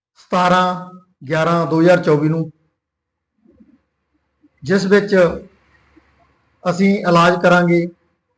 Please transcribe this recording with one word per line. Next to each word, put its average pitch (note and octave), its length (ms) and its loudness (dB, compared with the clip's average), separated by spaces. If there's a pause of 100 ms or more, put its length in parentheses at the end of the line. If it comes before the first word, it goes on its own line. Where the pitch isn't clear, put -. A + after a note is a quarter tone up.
(160)
ਸਤਾਰਾਂ F3+ 760 -2 (380)
ਗਿਆਰਾਂ D#3+ 400 -2
ਦੋ D#3+ 140 0
ਹਜ਼ਾਰ F3 220 4
ਚੌਵੀ D#3 260 0
ਨੂੰ, D#3+ 220 -4 (2000)
ਜਿਸ F3 220 -2
ਵਿੱਚ G3 300 0 (1500)
ਅਸੀਂ F#3 300 0 (160)
ਇਲਾਜ F3 340 2
ਕਰਾਂਗੇ F3 420 2 (520)